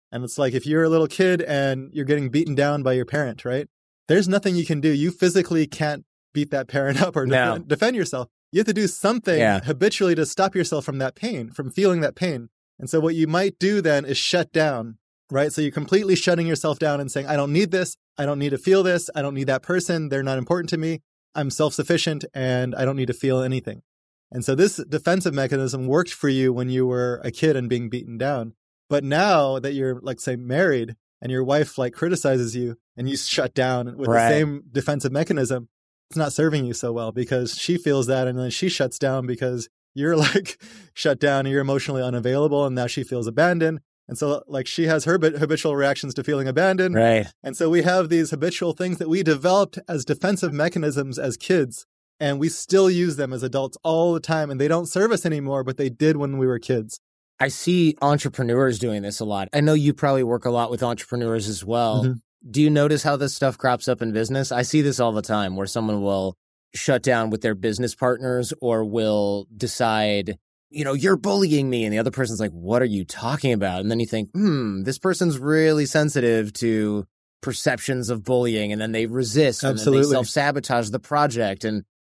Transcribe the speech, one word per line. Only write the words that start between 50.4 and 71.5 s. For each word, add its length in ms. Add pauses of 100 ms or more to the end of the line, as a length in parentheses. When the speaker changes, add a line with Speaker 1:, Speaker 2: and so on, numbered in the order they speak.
Speaker 1:
mechanisms 640
as 180
kids, 500 (320)
and 220
we 80
still 420
use 260
them 160
as 120
adults 400
all 280
the 80
time, 300
and 100
they 80
don't 180
serve 260
us 120
anymore, 400
but 140
they 100
did 300
when 200
we 80
were 120
kids. 420 (380)
Speaker 2:
I 100
see 540
entrepreneurs 760
doing 220
this 200
a 40
lot. 300
I 80
know 100
you 220
probably 300
work 200
a 60
lot 200
with 120
entrepreneurs 680
as 160
well. 400
Speaker 1:
Mm-hmm. 80 (380)
Speaker 2:
Do 100
you 80
notice 360
how 120
this 180
stuff 220
crops 320
up 140
in 100
business? 400
I 100
see 200
this 180
all 120
the 100
time 340
where 100
someone 360
will 340 (380)
shut 280
down 280
with 120
their 120
business 400
partners 640
or 240
will 640 (100)
decide, 800 (320)
you 160
know, 80
"You're 240
bullying 540